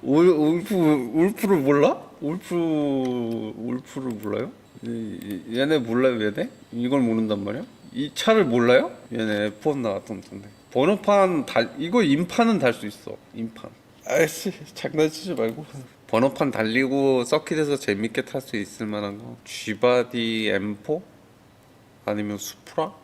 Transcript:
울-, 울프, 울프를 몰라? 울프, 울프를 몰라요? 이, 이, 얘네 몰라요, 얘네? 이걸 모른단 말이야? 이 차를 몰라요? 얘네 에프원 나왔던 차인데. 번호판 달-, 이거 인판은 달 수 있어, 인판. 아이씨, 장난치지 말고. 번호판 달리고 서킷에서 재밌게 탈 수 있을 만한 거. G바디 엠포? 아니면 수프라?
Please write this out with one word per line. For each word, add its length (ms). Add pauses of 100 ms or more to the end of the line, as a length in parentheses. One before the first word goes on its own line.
울-, 260
울프, 460
울프를 840
몰라? 420 (200)
울프, 340 (1000)
울프를 540 (120)
몰라요? 280 (320)
이, 680
이, 100
얘네 200
몰라요, 460
얘네? 240 (240)
이걸 280
모른단 440
말이야? 200 (280)
이 220
차를 300
몰라요? 460 (220)
얘네 340
에프원 360
나왔던 400
차인데. 260 (240)
번호판 720
달-, 320
이거 240
인판은 560
달 140
수 140
있어, 300 (180)
인판. 360 (360)
아이씨, 460 (220)
장난치지 600
말고. 300 (440)
번호판 420
달리고 720
서킷에서 520
재밌게 460
탈 180
수 160
있을 300
만한 320
거. 260
G바디 1080
엠포? 500 (1000)
아니면 340
수프라? 540 (120)